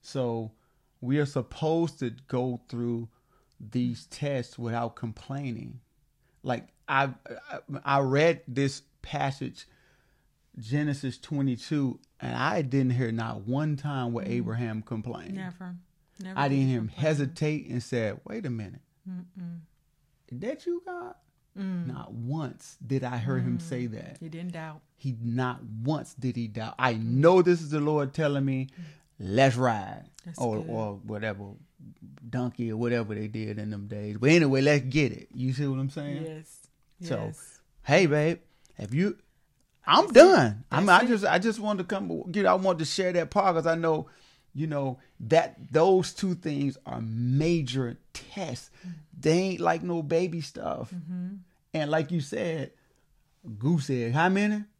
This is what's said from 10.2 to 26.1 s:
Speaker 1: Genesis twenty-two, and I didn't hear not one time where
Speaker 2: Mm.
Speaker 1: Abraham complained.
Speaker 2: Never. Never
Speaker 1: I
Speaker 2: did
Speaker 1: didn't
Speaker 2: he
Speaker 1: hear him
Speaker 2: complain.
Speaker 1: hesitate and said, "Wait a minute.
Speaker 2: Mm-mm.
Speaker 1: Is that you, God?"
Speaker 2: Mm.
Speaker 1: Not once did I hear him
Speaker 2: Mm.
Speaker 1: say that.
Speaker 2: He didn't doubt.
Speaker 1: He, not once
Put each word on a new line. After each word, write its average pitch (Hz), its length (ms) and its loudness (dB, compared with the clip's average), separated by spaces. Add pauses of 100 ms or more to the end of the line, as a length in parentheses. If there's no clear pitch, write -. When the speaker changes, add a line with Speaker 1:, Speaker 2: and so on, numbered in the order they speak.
Speaker 1:
Genesis 139 600 -2
twenty-two, 139 800 -2 (220)
and 120 160 -6
I 151 260 0
didn't 131 300 2
hear 123 200 0
not 113 300 -6
one 143 340 -2
time 135 360 -4
where 117 120 -4
Speaker 2:
Mm. - 60 -6
Speaker 1:
Abraham 113 520 -4
complained. 117 520 -10
Speaker 2:
Never. 180 420 -12 (440)
Never 185 180 -10
Speaker 1:
I 143 100 0
Speaker 2:
did 139 60 0
Speaker 1:
didn't 135 120 4
Speaker 2:
he 131 40 4
Speaker 1:
hear 123 100 2
him 110 80 -4
Speaker 2:
complain. 143 180 -2
Speaker 1:
hesitate 151 640 0
and 123 120 -4
said, 110 420 -4
"Wait 214 220 -10
a 127 40 -4
minute. 110 320 -8 (260)
Speaker 2:
Mm-mm. 180 500 -12 (680)
Speaker 1:
Is 123 120 -12
that 262 240 -8
you, 349 220 -4
God?" 359 280 -12 (440)
Speaker 2:
Mm. 185 300 -4
Speaker 1:
Not 135 240 -10
once 123 720 -8
did 131 200 -2
I 123 140 -4
hear 123 200 0
him 120 200 0
Speaker 2:
Mm. 113 40 -6
Speaker 1:
say 123 240 -6
that. - 340 -12
Speaker 2:
He 165 80 -12
didn't 170 240 -10
doubt. 160 280 -12 (160)
Speaker 1:
He, 131 240 -6
not 123 440 -2
once 120 500 -4